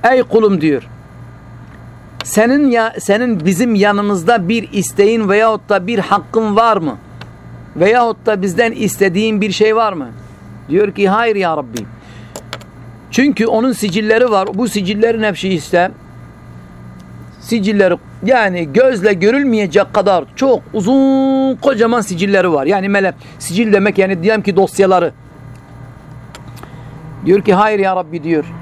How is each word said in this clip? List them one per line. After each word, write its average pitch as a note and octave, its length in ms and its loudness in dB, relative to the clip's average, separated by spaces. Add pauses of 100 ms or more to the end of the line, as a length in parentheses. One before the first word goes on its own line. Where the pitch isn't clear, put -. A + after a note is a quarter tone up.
(100)
"Ey B3+ 120 4
kulum," G#3 380 2
diyor, C#3+ 280 -2 (1400)
"senin C4 460 2
ya, A3+ 280 0
senin G#3+ 460 0
bizim G#3+ 300 2
yanımızda G3+ 720 2
bir A3+ 240 -2
isteğin G#3 560 0
veyahut A3 400 0
da F#3+ 180 0
bir A3+ 120 -2
hakkın G#3 580 -2
var A3+ 200 4
mı? D#3 200 -4 (800)
Veyahut A3 500 2
da G#3 160 0
bizden G3+ 300 0
istediğin G3+ 680 0
bir G3+ 120 -2
şey A3 240 2
var A3 160 0
mı?" C#3 160 -10 (600)
Diyor G3 240 0
ki, G3 160 0
"Hayır A3 280 0
ya E3+ 200 -2
Rabbi." A#2+ 220 -8 (1300)
Çünkü A#3 360 2
onun A#3 260 0
sicilleri A3 580 0
var. G3 240 0
Bu A3 140 -2
sicillerin G#3+ 540 -2
hepsi F#3+ 260 -4
işte F3+ 420 0 (1500)
sicilleri, G3 560 0 (280)
yani F#3 480 0
gözle G#3+ 400 2
görülmeyecek G#3 840 0
kadar F#3+ 300 2 (120)
çok C4 260 2 (100)
uzun, C4+ 840 2
kocaman A#3 440 0
sicilleri F#3 520 0
var. C#3 140 0
Yani F#3+ 220 0
mele-, G3 240 2 (260)
sicil G#3 340 0
demek G3+ 260 2
yani F#3+ 240 0
diyelim G#3+ 200 0
ki G3+ 140 -2
dosyaları. F#3 560 2 (2250)
Diyor G3 160 4
ki, G#3 120 2
"Hayır G#3 240 2
ya F#3+ 180 0
Rabbi," E3 260 -6
diyor. D#3 220 0 (180)